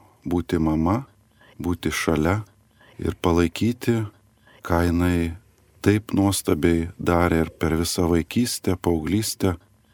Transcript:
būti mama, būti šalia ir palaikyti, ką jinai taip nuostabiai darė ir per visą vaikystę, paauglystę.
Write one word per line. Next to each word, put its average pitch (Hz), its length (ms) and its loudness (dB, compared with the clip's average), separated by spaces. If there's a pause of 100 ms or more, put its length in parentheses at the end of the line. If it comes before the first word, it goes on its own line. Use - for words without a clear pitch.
(240)
būti 87 320 -2
mama, 80 480 0 (560)
būti - 320 -4
šalia 82 480 0 (560)
ir - 240 -4
palaikyti, 104 880 0 (580)
ką 87 240 0
jinai 85 480 0 (480)
taip 107 320 0
nuostabiai 87 800 2
darė 85 480 2
ir 76 80 -6
per 80 240 -2
visą 85 320 -2
vaikystę, 87 720 -2
paauglystę. 87 760 -2 (380)